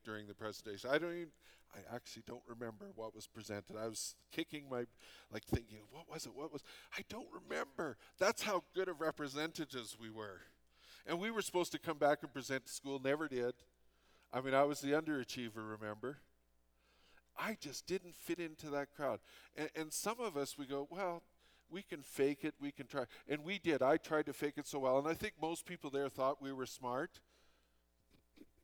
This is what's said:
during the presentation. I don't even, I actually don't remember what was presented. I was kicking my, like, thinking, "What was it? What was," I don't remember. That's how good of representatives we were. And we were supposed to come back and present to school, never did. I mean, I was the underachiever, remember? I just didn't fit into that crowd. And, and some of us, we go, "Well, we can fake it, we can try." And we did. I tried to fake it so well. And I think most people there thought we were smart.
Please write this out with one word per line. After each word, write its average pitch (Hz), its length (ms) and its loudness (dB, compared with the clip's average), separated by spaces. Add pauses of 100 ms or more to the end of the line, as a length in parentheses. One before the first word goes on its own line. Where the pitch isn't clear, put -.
during 107 220 -6
the 101 80 -12
presentation. 107 560 -6
I 147 80 8
don't 170 160 0
even, 170 180 -8 (420)
I 101 200 -12
actually 113 320 -12
don't 120 200 -10
remember 113 500 -8
what 110 180 -8
was 107 120 -12
presented. 104 520 -8
I 113 100 0
was - 260 -4 (160)
kicking 151 400 -4
my, 120 140 0 (480)
like, 110 120 -6
thinking, 110 340 -2 (120)
"What 156 160 -16
was 160 200 -8
it? 113 80 -12
What 147 180 -8
was," 143 100 -8 (360)
I 196 100 -6
don't 240 240 -8
remember. - 640 -4 (220)
That's 208 240 6
how 196 200 4 (120)
good 185 140 2
of 151 120 -6
representatives 143 1000 -2
we 113 120 -8
were. 107 320 -8 (640)
And 170 120 0
we 208 120 0
were 226 100 2
supposed 180 320 2
to 156 60 -2
come 165 180 0
back 147 260 8
and 156 80 -8
present 131 360 -2
to - 80 -10
school, 139 280 -4
never 147 240 4
did. 123 280 0 (800)
I 127 80 0
mean, 131 120 2
I 135 120 10
was 147 160 4
the 139 100 0
underachiever, 123 880 0
remember? 110 400 -4 (1200)
I 208 220 0
just - 260 -8
didn't 180 300 -2
fit 170 240 -2
into 156 300 -6
that 143 260 0
crowd. 127 240 2 (340)
And, 151 220 -2
and 156 160 -4
some 220 260 0
of 214 180 -2
us, 139 220 -2
we 143 80 -6
go, 139 240 -2
"Well, 175 320 -2 (480)
we 185 120 -6
can 151 200 -8
fake 143 420 2
it, 156 160 -2
we 143 120 -4
can 139 160 -10
try." 135 160 -2 (240)
And 147 160 0
we 185 160 -2
did. 151 200 4
I 139 160 10
tried 156 300 2
to 147 60 -4
fake 147 240 0
it 147 100 -4
so 147 140 -2
well. 131 180 8
And 143 80 4
I 165 80 2
think 214 260 -2
most 165 260 -2
people 175 220 -8
there 139 200 2
thought 135 340 2
we 135 100 -4
were 131 140 -2
smart. 127 540 -2 (1400)